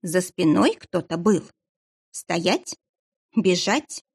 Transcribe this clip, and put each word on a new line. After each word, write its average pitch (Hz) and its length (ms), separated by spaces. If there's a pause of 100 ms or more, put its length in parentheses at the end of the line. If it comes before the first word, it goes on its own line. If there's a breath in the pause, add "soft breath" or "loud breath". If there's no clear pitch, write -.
За 180 200
спиной 190 540
кто-то - 420
был. 180 260 (680)
Стоять? 175 640 (600)
Бежать? 196 680 (120)